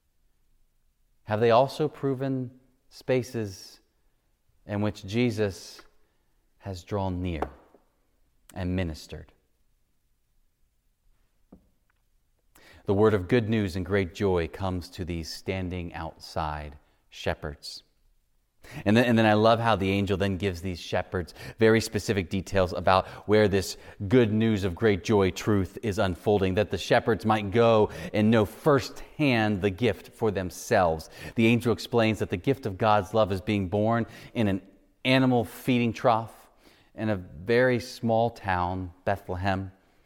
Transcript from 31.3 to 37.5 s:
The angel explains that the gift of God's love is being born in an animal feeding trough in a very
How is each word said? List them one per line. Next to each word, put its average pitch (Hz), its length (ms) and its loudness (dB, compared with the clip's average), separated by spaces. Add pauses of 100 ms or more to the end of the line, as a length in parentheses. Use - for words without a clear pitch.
The 113 100 4
angel 117 260 4
explains 110 460 0
that 101 100 -4
the 107 80 -4
gift 131 300 -2
of 98 100 -6
God's 107 380 2
love 107 180 2
is 95 80 -4
being 101 280 -2
born 110 380 0 (280)
in 113 120 0
an 95 140 0 (460)
animal 127 380 4
feeding 120 500 0
trough 113 380 0 (640)
in 107 120 -4
a 107 80 0
very 113 640 0